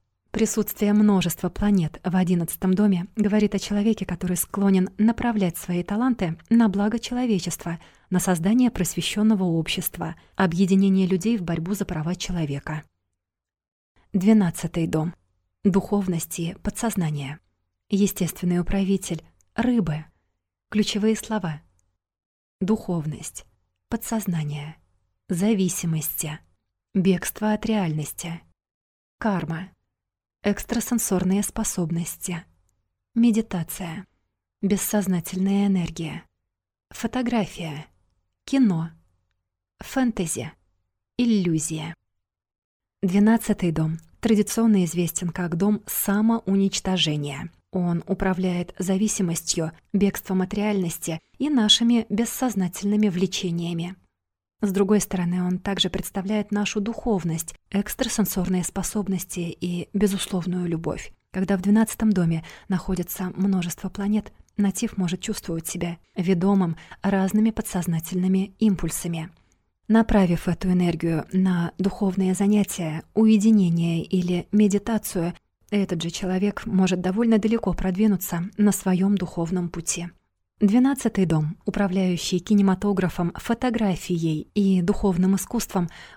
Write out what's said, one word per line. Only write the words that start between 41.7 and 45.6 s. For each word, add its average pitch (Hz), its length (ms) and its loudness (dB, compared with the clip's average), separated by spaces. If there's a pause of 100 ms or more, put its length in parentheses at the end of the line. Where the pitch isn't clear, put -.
Двенадцатый 202 680 2
дом 160 260 -2 (220)
традиционно 214 640 4
известен 170 460 -2
как 175 260 -4
дом 202 300 0